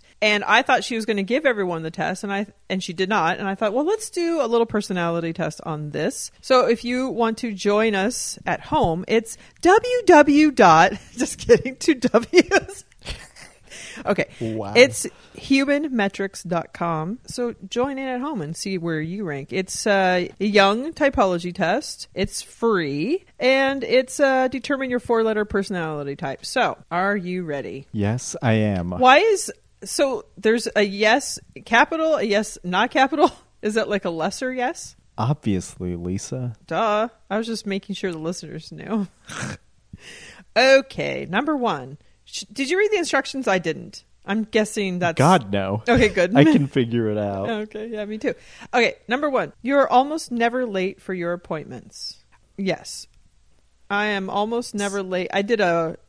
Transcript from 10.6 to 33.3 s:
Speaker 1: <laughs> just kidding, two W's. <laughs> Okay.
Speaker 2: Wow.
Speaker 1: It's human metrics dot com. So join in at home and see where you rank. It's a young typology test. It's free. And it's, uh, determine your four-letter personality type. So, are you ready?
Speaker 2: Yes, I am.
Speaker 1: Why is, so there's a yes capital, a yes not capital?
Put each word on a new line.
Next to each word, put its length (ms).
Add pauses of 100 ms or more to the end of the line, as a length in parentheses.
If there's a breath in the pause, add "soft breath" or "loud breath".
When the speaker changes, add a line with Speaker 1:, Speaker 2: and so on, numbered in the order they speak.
Speaker 1:
<laughs> 120
just 220
kidding, 360
two 200
W's. 880 (180)
<laughs> 120 (880 loud breath)
Okay. 220 (120)
Speaker 2:
Wow. 360
Speaker 1:
It's 320 (260)
human 640
metrics 480
dot 280
com. 540
So 300 (120)
join 300
in 100
at 140
home 200
and 140
see 220
where 240
you 220
rank. 280
It's 360
a 420 (100)
young 540
typology 600
test. 600
It's 300
free. 840 (140)
And 440
it's, 360
uh, 300
determine 420
your 80
four-letter 460
personality 680
type. 300
So, 320 (140)
are 260
you 260
ready? 480
Speaker 2:
Yes, 500
I 120
am. 380
Speaker 1:
Why 260
is, 340 (320)
so 420 (120)
there's 380
a 80
yes 560 (260)
capital, 520
a 60
yes 400
not 280
capital? 400 (160)